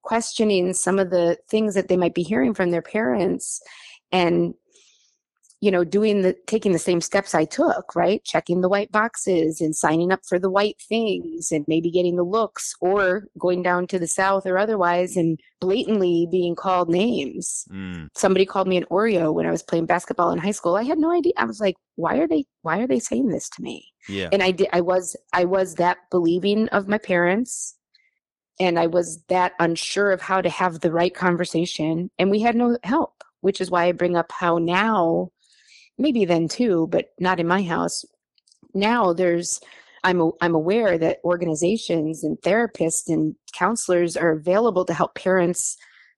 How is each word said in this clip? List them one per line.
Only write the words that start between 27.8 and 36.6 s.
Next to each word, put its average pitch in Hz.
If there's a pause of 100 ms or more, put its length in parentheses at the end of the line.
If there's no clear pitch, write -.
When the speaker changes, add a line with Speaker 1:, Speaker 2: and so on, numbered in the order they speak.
Speaker 1:
and 180
I 170
was 170
that 180
unsure 170
of 185
how 190
to 180
have 170
the 165
right 175
conversation, 175
and 190
we 208
had 233
no 240
help, - (180)
which 196
is 180
why 175
I 180
bring 175
up 170
how 170
now, 180 (680)
maybe 240
then 165
too, 175